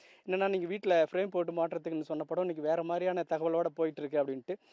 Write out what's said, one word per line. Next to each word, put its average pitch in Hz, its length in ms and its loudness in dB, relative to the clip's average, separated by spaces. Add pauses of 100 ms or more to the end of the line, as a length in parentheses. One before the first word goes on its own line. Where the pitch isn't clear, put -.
(260)
"என்னன்னா, 190 220 0
நீங்க 190 180 0
வீட்ல 180 460 4
ஃப்ரேம் 185 140 0
போட்டு 175 260 -2
மாட்டுறதுக்குன்னு 165 500 -2
சொன்ன 156 220 -4
படம் 170 200 -2
இன்னைக்கு 156 240 -2
வேற 165 140 2
மாதிரியான 175 460 0
தகவலோட 165 460 2
போயிட்டு 156 280 -2
இருக்கு" 147 200 2
அப்படின்ட்டு. 135 320 -4 (180)